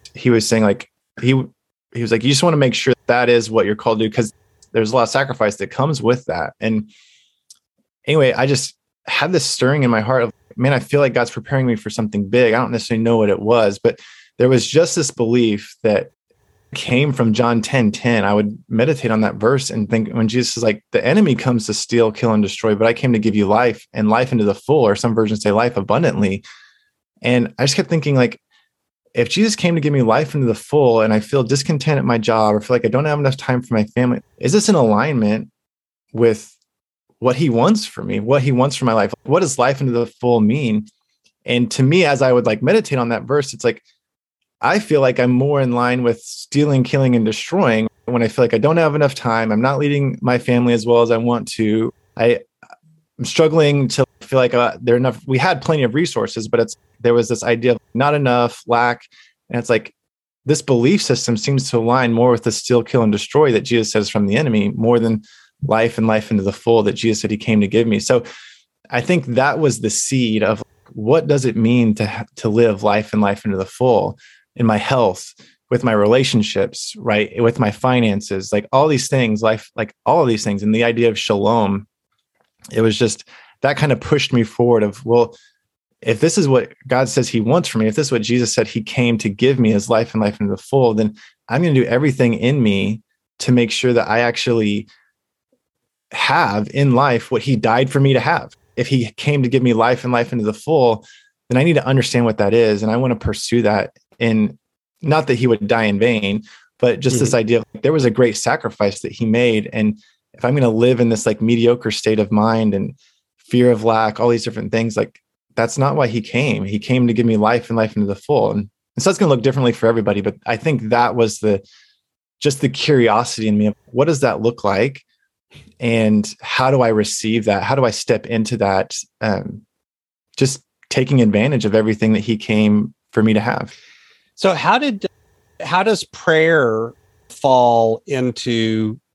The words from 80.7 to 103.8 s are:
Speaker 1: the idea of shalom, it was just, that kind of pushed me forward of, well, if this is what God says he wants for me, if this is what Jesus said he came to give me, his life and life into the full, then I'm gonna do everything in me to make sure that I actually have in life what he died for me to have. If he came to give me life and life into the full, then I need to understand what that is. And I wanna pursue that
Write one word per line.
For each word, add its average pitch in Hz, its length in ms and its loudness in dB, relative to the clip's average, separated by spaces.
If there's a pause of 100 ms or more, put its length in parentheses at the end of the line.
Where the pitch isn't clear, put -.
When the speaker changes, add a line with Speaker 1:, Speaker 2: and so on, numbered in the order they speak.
Speaker 1:
the 117 80 0
idea 117 260 2
of 104 80 -2
shalom, 104 680 0 (840)
it 110 100 -2
was 113 160 2
just, - 300 -2 (340)
that 139 140 0
kind 147 160 0
of - 80 0
pushed - 320 -2
me 120 120 2
forward 117 400 2
of, 104 200 -6
well, 117 320 2 (640)
if 113 180 -2
this 165 180 2
is 175 100 2
what 127 240 2 (160)
God 127 220 0
says 120 180 0
he 113 140 -2
wants 131 260 0
for - 120 -4
me, 110 80 2
if 110 80 -2
this 151 120 -2
is - 40 -6
what 117 100 -2
Jesus 120 320 -2
said 113 140 0
he 110 160 -6
came 120 340 0
to 110 120 -4
give 123 300 0
me, 110 120 4
his 104 180 -2
life 117 240 0
and 110 80 -2
life 104 180 -2
into 98 160 -4
the - 60 -18
full, 127 320 0
then 107 220 -2 (340)
I'm 135 140 0
gonna 165 100 0
do 127 120 4
everything 131 500 0
in 131 260 0
me 104 400 0 (380)
to - 120 -2
make 120 200 2
sure 127 200 -2
that 117 160 0
I 113 120 0
actually 117 680 -2 (1200)
have 107 640 0
in 139 200 2
life 123 380 2
what 117 100 0
he 135 140 0
died 117 340 2
for 139 100 0
me 135 140 4
to 123 60 2
have. 147 360 -2 (200)
If 120 120 -4
he 120 260 0
came 147 280 -2
to 127 80 0
give 123 140 2
me 123 100 2
life 117 300 0
and 123 100 -4
life 117 180 0
into 117 140 -4
the 107 80 -2
full, 123 520 0 (440)
then 123 80 0
I 131 60 2
need 165 100 2
to 143 120 0
understand 127 400 0
what 110 120 0
that 104 160 0
is. 110 300 2
And 107 80 -2
I 113 60 -2
wanna 127 180 0
pursue 117 480 -4
that 104 340 -2 (220)